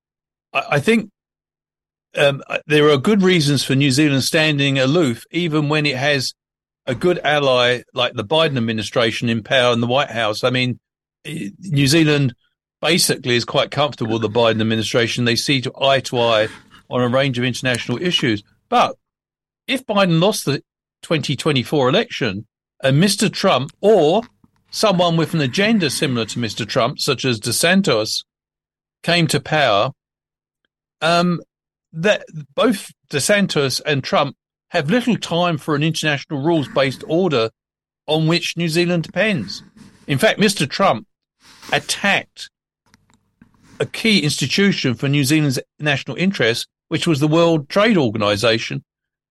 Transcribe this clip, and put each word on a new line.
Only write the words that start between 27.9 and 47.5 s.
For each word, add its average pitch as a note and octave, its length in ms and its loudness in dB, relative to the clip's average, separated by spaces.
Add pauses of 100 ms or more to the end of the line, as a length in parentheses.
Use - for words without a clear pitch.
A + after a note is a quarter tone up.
came E3+ 260 2
to - 120 -2
power, C3 520 2 (1080)
um, E3+ 400 2 (520)
that F3+ 340 0 (280)
both G3+ 360 0 (180)
DeSantis D3+ 800 0
and C#3+ 180 -2
Trump D3+ 320 -2 (340)
have D#3 200 -2
little A#3+ 260 0
time E3+ 400 -2
for D3+ 200 -4
an C#3+ 80 0
international D3+ 580 -4
rules-based C#3 640 0
order D3+ 440 0 (560)
on D#3 200 0
which E3+ 300 0
New E3+ 120 -2
Zealand E3+ 360 0
depends. F3+ 580 -4 (440)
In C#3 120 0
fact, G#3 220 2
Mister G3 260 0
Trump A2+ 400 0 (680)
attacked - 760 -2 (1300)
a C#3 80 -4
key G3+ 380 0
institution D3 720 0
for C#3 140 -4
New C#3+ 160 2
Zealand's D3 360 0 (180)
national C#3+ 380 -4
interest, C#3 500 0 (220)
which - 180 -4
was D#3 140 0
the D3+ 80 2
World E3 400 2